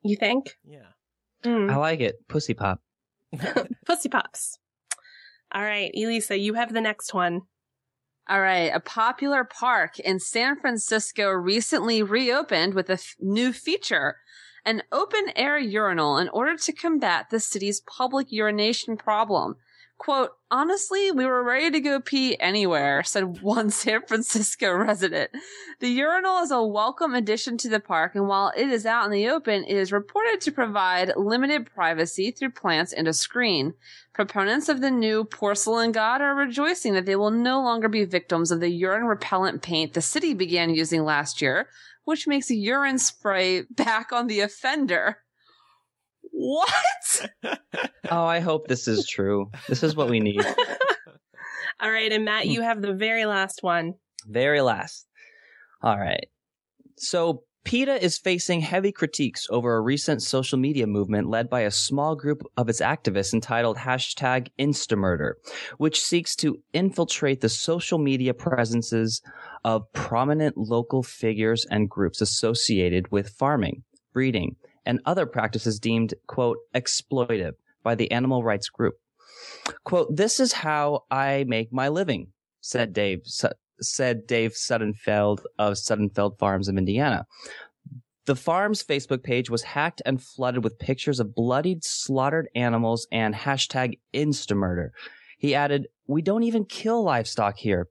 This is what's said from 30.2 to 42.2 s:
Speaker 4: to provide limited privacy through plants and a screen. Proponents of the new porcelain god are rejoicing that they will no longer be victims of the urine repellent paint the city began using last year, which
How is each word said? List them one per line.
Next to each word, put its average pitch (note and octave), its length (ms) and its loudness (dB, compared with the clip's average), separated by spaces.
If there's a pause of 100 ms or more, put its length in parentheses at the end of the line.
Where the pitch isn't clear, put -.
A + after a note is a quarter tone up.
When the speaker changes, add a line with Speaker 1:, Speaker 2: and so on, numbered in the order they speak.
Speaker 4:
to D4+ 120 -2
provide F#3 640 0
limited B3 560 0
privacy E3+ 600 0
through C4 180 -4
plants E3+ 420 0
and D#3+ 140 -2
a D#3+ 60 2
screen. E3+ 600 0 (380)
Proponents G#3 560 0
of C#4 120 0
the C4+ 100 2
new A3 340 2
porcelain A3 680 0
god A3+ 280 2
are C#4+ 140 2
rejoicing C#4 600 0
that F#3 120 0
they G3 100 2
will G#3 140 4
no B3 320 2
longer A3+ 260 0
be G#3+ 160 2
victims F3 460 0
of E3+ 80 2
the E3+ 120 0
urine F#3 340 0
repellent G3 580 0
paint D#3+ 320 -2
the E3+ 80 2
city D#4 320 0
began E3+ 400 0
using D#3+ 300 0
last D3 360 0
year, C#3 280 0 (360)
which D4+ 220 -2